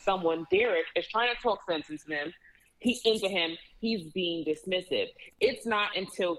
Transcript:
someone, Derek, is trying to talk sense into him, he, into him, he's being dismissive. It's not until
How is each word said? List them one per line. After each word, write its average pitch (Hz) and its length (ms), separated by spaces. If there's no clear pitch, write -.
someone, 165 500
Derek, 190 360
is 175 100
trying 240 260
to 233 80
talk 220 280
sense 156 220
into 151 220
him, 151 200
he, 240 240
into 220 240
him, 165 280
he's 226 240
being 170 320
dismissive. 151 640
It's 240 240
not 208 320
until 180 420